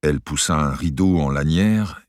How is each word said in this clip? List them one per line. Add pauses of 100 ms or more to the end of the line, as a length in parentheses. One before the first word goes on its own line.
Elle
poussa
un
rideau
en
lanière